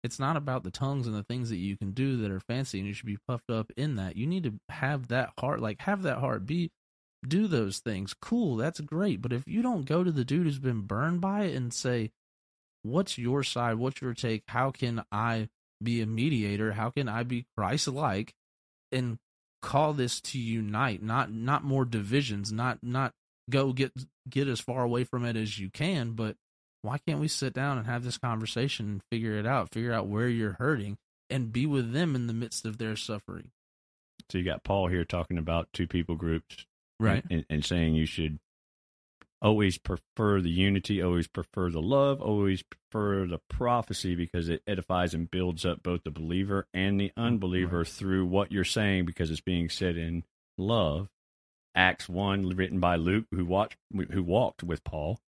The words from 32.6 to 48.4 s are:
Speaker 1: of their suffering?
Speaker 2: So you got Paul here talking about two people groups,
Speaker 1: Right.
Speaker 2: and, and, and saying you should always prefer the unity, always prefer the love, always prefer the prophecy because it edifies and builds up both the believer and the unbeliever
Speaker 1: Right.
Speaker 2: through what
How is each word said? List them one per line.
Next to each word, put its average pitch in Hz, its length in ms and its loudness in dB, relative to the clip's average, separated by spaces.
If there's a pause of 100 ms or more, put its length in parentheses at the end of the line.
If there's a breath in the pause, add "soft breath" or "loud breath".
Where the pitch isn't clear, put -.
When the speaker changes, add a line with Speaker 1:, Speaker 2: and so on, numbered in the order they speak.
Speaker 1:
of 110 120 -4
their 110 200 -4
suffering? 95 540 -8 (800)
Speaker 2:
So 95 80 -2
you 87 60 2
got 90 220 -2
Paul 98 220 4
here 87 180 2
talking 87 320 -2
about 82 340 0
two 90 160 -2
people 85 280 0
groups, 82 500 -4 (340)
Speaker 1:
Right. 110 300 4
Speaker 2:
and, - 20 0
and, 82 180 0
and 76 160 0
saying 82 300 4
you 80 100 4
should 78 340 -2 (1000)
always 104 360 6
prefer 101 640 0
the 85 100 2
unity, 95 520 4
always 87 260 2
prefer 90 420 -4
the 80 120 -2
love, 139 400 2
always 101 420 2
prefer 101 640 -2
the 85 120 -2 (100)
prophecy 113 680 0
because 85 320 -2
it 82 200 -2
edifies 90 460 0
and 82 160 -2
builds 90 360 -2
up 85 180 -2
both 87 220 -2
the 80 60 -6
believer 90 600 -2
and 98 260 2
the 98 180 0
unbeliever 92 640 2
Speaker 1:
Right. 82 80 0
Speaker 2:
through 95 380 0
what 98 280 0